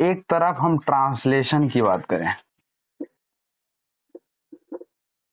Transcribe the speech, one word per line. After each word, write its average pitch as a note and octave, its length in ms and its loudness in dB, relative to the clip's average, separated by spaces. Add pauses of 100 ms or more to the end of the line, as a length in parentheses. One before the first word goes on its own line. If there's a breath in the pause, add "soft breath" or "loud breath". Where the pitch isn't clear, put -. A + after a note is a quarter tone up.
एक F#3 200 2
तरफ E3+ 380 0
हम D#3+ 180 2
translation C3+ 920 0
की A#2+ 120 0
बात F#2 240 2
करें, - 300 -4 (3000)